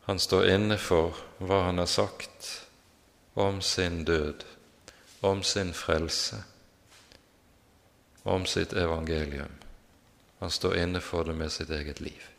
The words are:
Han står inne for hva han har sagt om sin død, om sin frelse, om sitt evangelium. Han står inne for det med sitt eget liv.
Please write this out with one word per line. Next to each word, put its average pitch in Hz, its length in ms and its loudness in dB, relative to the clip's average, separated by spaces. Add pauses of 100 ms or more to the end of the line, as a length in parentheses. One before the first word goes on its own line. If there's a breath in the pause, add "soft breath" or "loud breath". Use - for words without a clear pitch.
Han 95 100 0
står 95 320 6
inne 104 320 4
for 82 320 4 (240)
hva 95 280 2
han 90 120 0
har 87 80 2
sagt - 640 -2 (880)
om 98 240 0
sin 85 460 0
død, 76 340 0 (800 loud breath)
om 98 220 2
sin 95 340 -2
frelse, 82 640 -2 (1800 loud breath)
om 95 220 0
sitt 90 260 -2
evangelium. 80 800 -2 (880)
Han 90 100 -6
står 90 300 0
inne 90 240 0
for 82 240 -2
det 80 100 -4
med 78 160 -4
sitt 80 160 -8
eget 73 300 -6
liv. - 240 -12 (140)